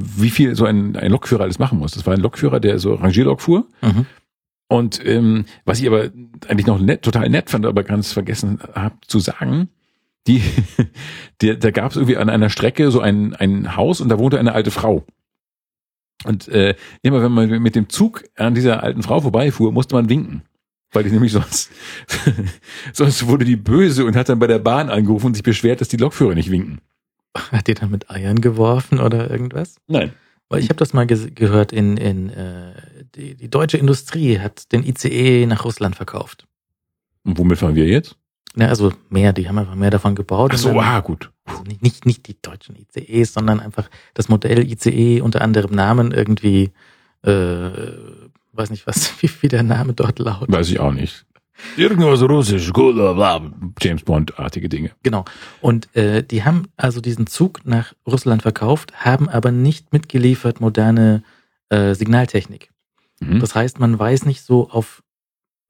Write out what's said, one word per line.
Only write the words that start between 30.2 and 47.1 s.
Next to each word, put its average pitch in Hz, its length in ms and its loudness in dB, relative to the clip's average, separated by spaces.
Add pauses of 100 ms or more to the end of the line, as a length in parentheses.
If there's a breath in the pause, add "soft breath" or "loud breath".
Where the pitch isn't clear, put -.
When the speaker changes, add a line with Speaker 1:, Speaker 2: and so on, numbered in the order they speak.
Speaker 2:
Weil - 160 -2
ich - 40 -4
hab 156 100 -2
das 151 140 0
mal 123 140 2
ges-, 113 260 -2
gehört 104 400 2
in, 104 240 0
in, 98 340 -4
äh, 90 420 -14 (420)
die, 139 220 -18
die 123 120 -18
deutsche 151 300 0
Industrie 135 600 0
hat - 320 -10
den 123 120 0
I 131 100 -4
C - 140 -6 (340)
E 120 40 2
nach 107 180 -2
Russland 107 300 -4
verkauft. - 540 -14 (760)
Speaker 1:
Und 90 160 -4
womit 87 200 2
fahren 78 180 0
wir 78 100 4
jetzt? 117 300 0 (400)
Speaker 2:
Na, 113 100 4
also 104 260 2 (180)
mehr, 98 220 4
die 90 160 -4
haben 101 100 -2
einfach 95 180 -6
mehr 98 140 2
davon 101 260 0
gebaut 101 380 0
Speaker 1:
Ach 123 40 0
so, 120 120 0
Speaker 2:
und 113 80 0
dann 110 60 2
Speaker 1:
ah, 120 140 2
gut. - 320 -8 (140)
Speaker 2:
also - 180 -14
nicht, 104 420 -2
nicht - 220 -2
die 101 160 -18
deutschen - 320 -20
I - 140 -20
C - 200 -14
Es, 113 240 0
sondern 110 280 0
einfach 107 280 -8 (260 soft breath)
das - 140 -4
Modell 117 400 2
I 113 80 -8
C - 140 -2
E 120 300 2
unter 117 220 -2
anderem 107 300 0
Namen 117 380 2
irgendwie, 104 600 0 (500 soft breath)